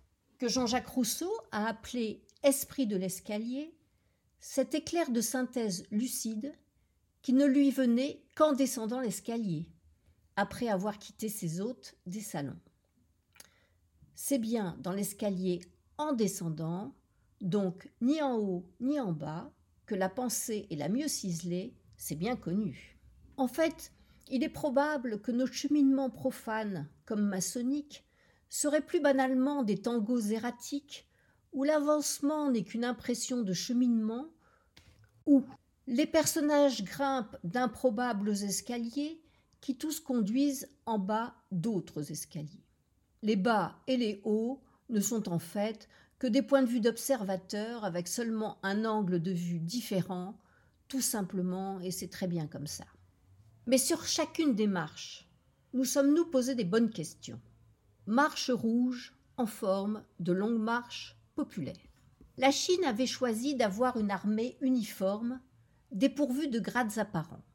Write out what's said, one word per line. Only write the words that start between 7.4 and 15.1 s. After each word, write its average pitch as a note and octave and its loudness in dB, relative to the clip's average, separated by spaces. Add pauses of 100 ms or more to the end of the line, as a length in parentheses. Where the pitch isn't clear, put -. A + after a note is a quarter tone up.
lui C#4 8
venait C4 2 (140)
qu'en D4+ 6
descendant B3 0
l'escalier, G#3+ -4 (680)
après G3+ -2
avoir G#3 -2
quitté - -10
ses F3 -6
hôtes A#3 -8 (100)
des F#3+ -8
salons. D#3+ -8 (1500)
C'est - -2
bien A3 -2
dans F3 -2
l'escalier F#3+ -2 (360)